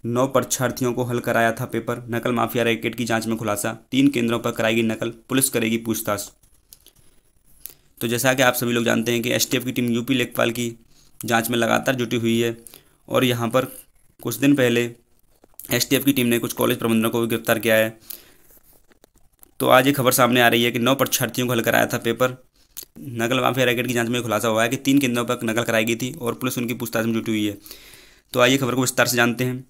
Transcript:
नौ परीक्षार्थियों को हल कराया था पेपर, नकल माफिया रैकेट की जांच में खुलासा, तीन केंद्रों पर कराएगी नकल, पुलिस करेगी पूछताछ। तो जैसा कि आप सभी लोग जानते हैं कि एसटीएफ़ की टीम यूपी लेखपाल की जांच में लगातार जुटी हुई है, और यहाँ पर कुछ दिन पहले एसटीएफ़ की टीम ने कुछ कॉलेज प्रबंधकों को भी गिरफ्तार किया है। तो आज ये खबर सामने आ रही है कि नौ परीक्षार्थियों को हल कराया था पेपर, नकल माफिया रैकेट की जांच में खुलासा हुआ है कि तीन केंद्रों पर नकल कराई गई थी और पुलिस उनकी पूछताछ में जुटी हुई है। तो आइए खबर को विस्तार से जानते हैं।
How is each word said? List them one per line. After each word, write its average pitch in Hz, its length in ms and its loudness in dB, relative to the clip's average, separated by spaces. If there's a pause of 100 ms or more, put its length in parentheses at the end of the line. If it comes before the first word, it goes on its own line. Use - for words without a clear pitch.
नौ 120 220 0
परीक्षार्थियों 123 640 -2
को 123 100 -2
हल 120 160 -4
कराया 113 320 2
था 123 140 -6
पेपर, 117 440 -6
नकल 117 220 -2
माफिया 117 320 0
रैकेट 113 320 0
की 120 100 -4
जांच 113 220 -2
में 113 100 -2
खुलासा, 110 340 -4 (200)
तीन 135 160 4
केंद्रों 120 320 0
पर 117 120 -2
कराएगी 113 300 0
नकल, 113 280 -2 (200)
पुलिस 131 200 0
करेगी 113 280 0
पूछताछ। 110 520 -4 (1700)
तो 120 60 -4
जैसा 120 260 0
कि 131 80 0
आप 123 120 4
सभी 117 200 -2
लोग 117 100 0
जानते 113 280 0
हैं 120 100 0
कि 120 100 -2
एसटीएफ़ 120 340 -2
की 127 60 -4
टीम 123 140 -2
यूपी 120 280 0
लेखपाल 120 380 0
की 120 180 -4 (500)
जांच 117 300 0
में 120 80 0
लगातार 117 380 2
जुटी 120 220 -2
हुई 113 220 0
है, 117 160 -2 (520)
और 123 160 0
यहाँ 117 260 0
पर 131 160 0 (540)
कुछ 117 160 -6
दिन 139 200 4
पहले 120 300 4 (840)
एसटीएफ़ 131 360 0
की 139 80 4
टीम 120 140 2
ने 120 120 2
कुछ - 140 -6
कॉलेज 120 260 0
प्रबंधकों 113 320 2
को 120 100 0
भी 117 60 0
गिरफ्तार 113 320 0
किया 110 160 2
है। 110 220 0 (1600)
तो 127 100 0
आज 131 180 6
ये 143 60 4
खबर 127 200 2
सामने 123 280 4
आ 120 60 6
रही 117 160 4
है 120 80 2
कि 120 80 -2
नौ 123 160 2
परीक्षार्थियों 123 520 -2
को 123 60 -2
हल 117 100 0
कराया 117 220 2
था 117 140 -4
पेपर, 123 420 -2 (560)
नकल 120 440 -4
माफिया 123 240 0
रैकेट 120 220 0
की 123 60 -2
जांच 117 160 0
में 123 120 -2
खुलासा 113 260 -2
हुआ 110 160 2
है 120 60 0
कि 123 80 -2
तीन 139 220 4
केंद्रों 120 260 0
पर 117 180 -4
नकल 113 200 -2
कराई 113 220 0
गई 117 120 0
थी 127 160 -6
और 117 220 -6
पुलिस 127 220 -4
उनकी 117 180 -4
पूछताछ 113 300 -4
में 113 80 0
जुटी 113 180 -2
हुई 107 140 0
है। 98 120 -4 (760)
तो 123 60 0
आइए 127 180 4
खबर 123 180 0
को 131 60 0
विस्तार 123 260 2
से 120 100 0
जानते 120 260 2
हैं। 127 260 -4